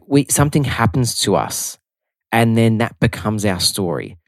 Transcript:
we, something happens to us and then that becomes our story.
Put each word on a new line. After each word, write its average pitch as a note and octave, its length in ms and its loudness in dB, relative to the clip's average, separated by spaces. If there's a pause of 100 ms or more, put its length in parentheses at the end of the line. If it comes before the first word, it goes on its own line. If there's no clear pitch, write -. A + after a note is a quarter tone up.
we, C#3+ 240 2
something D3 340 2
happens A#2 580 0
to G2 140 2
us - 440 -4 (520)
and A2+ 240 2
then A2+ 220 4
that A2+ 220 -2
becomes G#2+ 440 -2
our F#2+ 180 0
story. D#2+ 560 -4 (100)